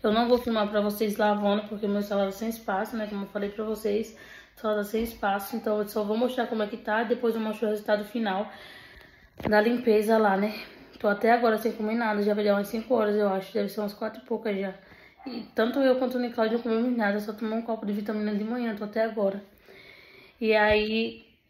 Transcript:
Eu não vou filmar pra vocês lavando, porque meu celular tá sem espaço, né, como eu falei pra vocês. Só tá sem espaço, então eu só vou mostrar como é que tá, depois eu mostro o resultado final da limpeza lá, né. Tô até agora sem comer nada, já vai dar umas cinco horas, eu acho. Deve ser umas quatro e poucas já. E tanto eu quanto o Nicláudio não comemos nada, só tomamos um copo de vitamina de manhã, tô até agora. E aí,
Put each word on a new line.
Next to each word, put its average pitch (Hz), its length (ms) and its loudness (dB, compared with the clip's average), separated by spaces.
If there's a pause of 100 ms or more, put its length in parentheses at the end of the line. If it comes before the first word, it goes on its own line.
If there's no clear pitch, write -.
Eu 214 100 2
não 233 160 4
vou 240 100 6
filmar 220 300 0
pra 214 120 2
vocês 208 360 0
lavando, 208 520 2
porque 214 200 -6
meu 202 140 0
celular 202 240 0
tá 196 60 -4
sem 220 160 -6
espaço, 220 480 -4
né, 214 120 -4
como 202 160 -6
eu 196 40 -12
falei 202 220 -4
pra 214 140 -6
vocês. 214 520 -2 (400)
Só 214 180 -2
tá 208 100 0
sem 220 180 -2
espaço, 202 540 -2
então 214 220 0
eu 208 100 -2
só 214 160 -2
vou 214 120 0
mostrar 247 300 0
como 220 160 -2
é 208 40 0
que 214 100 -8
tá, 220 260 -2
depois 233 320 0
eu 226 60 -2
mostro 220 260 -2
o 208 40 2
resultado 208 340 0
final 208 440 -2 (1000)
da 214 120 6
limpeza 220 580 4
lá, 202 180 4
né. 208 180 0 (460)
Tô 214 80 2
até 220 240 4
agora 233 240 4
sem 214 160 -2
comer 214 220 -2
nada, 214 280 0
já 208 120 2
vai 208 100 0
dar 202 120 4
umas 202 120 -2
cinco 226 260 -2
horas, 208 220 2
eu 208 140 2
acho. 190 240 -4
Deve 202 160 0
ser 214 100 -6
umas 208 140 -4
quatro 220 280 -8
e - 40 -20
poucas 214 320 -4
já. 190 160 -4 (520)
E 240 140 -10 (140)
tanto 247 260 2
eu 254 160 6
quanto 254 220 0
o - 20 0
Nicláudio 233 380 0
não 233 40 -2
comemos 240 340 2
nada, 208 240 2
só 208 120 -8
tomamos 226 320 -4
um - 20 -8
copo 220 200 -4
de 208 80 -2
vitamina 214 400 -2
de 202 100 -2
manhã, 233 320 -2
tô 208 80 -6
até 220 200 -2
agora. 202 380 -2 (960)
E 220 160 2
aí, 214 680 2 (260)